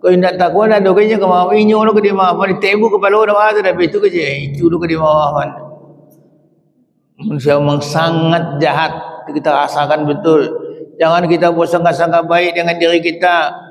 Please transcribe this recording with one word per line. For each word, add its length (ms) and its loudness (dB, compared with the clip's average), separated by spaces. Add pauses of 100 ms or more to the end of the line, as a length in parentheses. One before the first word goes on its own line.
Kau 160 2
nak 160 0
takut, 320 0
ada 160 2
kerja 320 2
ke, 80 -2
maaf, 320 2
inyuk 320 4
lu 80 2
ke 80 2
dia, 80 2
maaf, 320 2
ni 160 -2
tembok 400 2
kepala 240 2
orang, 320 2
ada 160 0
dah, 80 -
itu 240 0
kerja, 320 0
itu 320 -4
lu 80 2
ke 160 -4
dia, 80 -2
maaf, 400 2
kan. 100 -4 (1700)
Manusia 320 0
memang 240 0
sangat 800 -2
jahat, 320 0 (400)
kita 320 0
rasakan 400 -2
betul. 400 0 (560)
Jangan 320 2
kita 240 2
bersangka-sangka 720 0
baik 240 0
dengan 240 -2
diri 240 2
kita. 720 -2